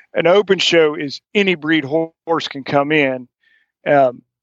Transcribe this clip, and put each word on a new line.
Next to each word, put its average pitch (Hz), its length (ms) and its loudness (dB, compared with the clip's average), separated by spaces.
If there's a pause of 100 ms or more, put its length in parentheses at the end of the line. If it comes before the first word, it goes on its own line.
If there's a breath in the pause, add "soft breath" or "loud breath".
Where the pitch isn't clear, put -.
(140 loud breath)
an - 140 -2
open 196 300 2
show 160 380 2
is 143 260 -10 (140)
any 196 200 0
breed 156 280 -2
ho-, 165 320 -4 (100)
horse 160 220 -4
can 135 160 -12
come 143 280 -2
in. 131 360 0 (580)
Um, 139 380 2 (200)